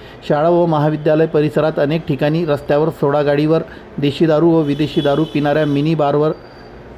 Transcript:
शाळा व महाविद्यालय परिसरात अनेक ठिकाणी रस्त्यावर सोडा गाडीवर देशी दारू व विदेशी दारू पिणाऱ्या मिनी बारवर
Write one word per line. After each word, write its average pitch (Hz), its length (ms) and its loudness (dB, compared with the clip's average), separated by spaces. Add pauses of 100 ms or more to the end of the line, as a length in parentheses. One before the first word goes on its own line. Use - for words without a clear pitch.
(300)
शाळा 151 200 2
व 175 160 4
महाविद्यालय 156 600 2
परिसरात 156 520 0
अनेक 160 300 -2
ठिकाणी 151 380 -2
रस्त्यावर 147 440 0
सोडा 147 320 0
गाडीवर 151 400 2 (360)
देशी 143 280 0
दारू 156 240 4
व 160 100 4
विदेशी 143 420 -2
दारू 143 220 0
पिणाऱ्या 151 420 0
मिनी 147 300 0
बारवर 147 360 0 (680)